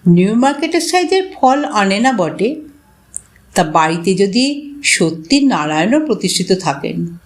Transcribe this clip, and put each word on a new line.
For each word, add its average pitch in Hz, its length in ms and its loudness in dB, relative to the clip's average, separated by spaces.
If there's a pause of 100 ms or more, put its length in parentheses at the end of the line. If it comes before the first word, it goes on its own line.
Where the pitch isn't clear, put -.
নিউ 180 280 4
মার্কেটের 294 460 0
সাইজের 370 420 0 (100)
ফল 269 320 2
আনে 202 340 0
না 254 120 2
বটে, 190 440 -2 (1000)
তা 185 80 2
বাড়িতে 165 500 0
যদি 196 320 2 (380)
সত্যি 165 580 0
নারায়ণও 190 640 0
প্রতিষ্ঠিত 190 460 -2
থাকেন 170 540 -4 (200)